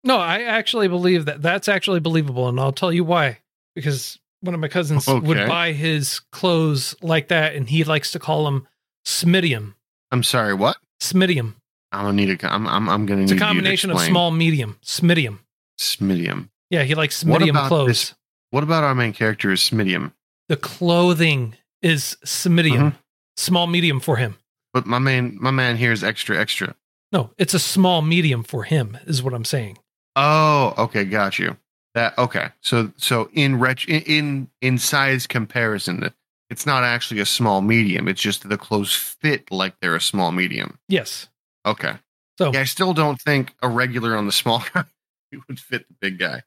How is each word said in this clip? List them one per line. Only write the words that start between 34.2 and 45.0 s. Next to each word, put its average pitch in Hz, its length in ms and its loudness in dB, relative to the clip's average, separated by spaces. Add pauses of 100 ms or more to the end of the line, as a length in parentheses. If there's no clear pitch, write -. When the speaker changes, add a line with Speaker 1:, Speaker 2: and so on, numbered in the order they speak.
Speaker 2:
in 131 180 0
size 135 480 0
comparison, 107 840 -4 (380)
it's - 160 -10
not 135 180 2
actually 120 360 -2
a 101 60 0
small, 101 360 2
medium. 104 460 2
It's 95 140 -4
just 101 260 -4
the 101 100 -4
clothes 101 360 -4
fit - 580 -4
like 95 280 -4
they're 85 160 0
a 85 60 -2
small, 90 300 -2
medium. 87 560 -4
Speaker 1:
Yes. - 420 -6 (360)
Speaker 2:
Okay. 101 280 -4 (460)
Speaker 1:
So 151 120 0
Speaker 2:
Yeah, 135 100 0
I - 40 0
still 185 280 -2
don't 151 280 0
think 139 400 0
a 127 80 0
regular 117 480 0
on 104 80 -2
the 98 60 -2
small 117 380 0
<laughs> - 40 -18
guy 180 120 -2 (640)